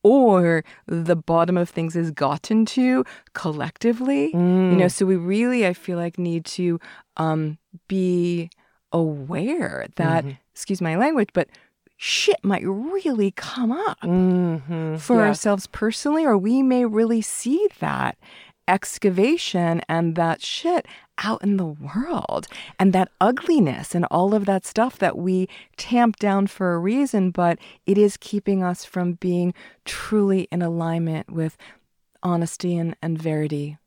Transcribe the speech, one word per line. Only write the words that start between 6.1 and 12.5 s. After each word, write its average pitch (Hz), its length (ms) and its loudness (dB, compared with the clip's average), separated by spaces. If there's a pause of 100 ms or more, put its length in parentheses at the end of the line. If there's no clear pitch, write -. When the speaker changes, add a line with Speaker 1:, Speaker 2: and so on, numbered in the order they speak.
Speaker 1:
need 170 260 -2 (140)
to, 175 220 0 (380)
um, 156 420 -2 (280)
be 175 600 -2 (420)
aware 165 960 -4 (120)
that, 160 280 2
Speaker 2:
Mm-hmm. 139 80 -8 (200)
Speaker 1:
excuse - 280 -6
my 165 140 -2
language, 247 380 2
but 170 140 0 (500)
shit - 460 0
might 196 220 0